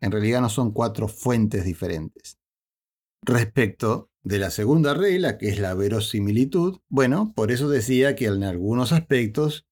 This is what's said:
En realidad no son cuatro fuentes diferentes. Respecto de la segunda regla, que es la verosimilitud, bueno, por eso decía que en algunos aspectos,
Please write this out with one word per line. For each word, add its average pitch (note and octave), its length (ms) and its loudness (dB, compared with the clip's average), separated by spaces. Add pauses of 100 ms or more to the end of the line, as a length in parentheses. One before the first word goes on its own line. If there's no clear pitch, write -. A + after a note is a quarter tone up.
En G2 100 -2
realidad G#2+ 300 2
no B2 80 2
son A#2 220 0
cuatro A2 380 -2
fuentes A2 560 0
diferentes. E2+ 760 -8 (800)
Respecto A#2 920 0 (120)
de G2 160 -2
la G2 120 -2
segunda C#3+ 440 2
regla, F3+ 420 0
que G#2 120 -4
es G2 100 -2
la F#2 160 -2
verosimilitud, A2 1040 0 (100)
bueno, C#3 480 2
por A2 140 0
eso C3+ 180 0
decía C3 460 2
que C3 120 -2
en G2 180 0
algunos G#2 480 -2
aspectos, D3 800 0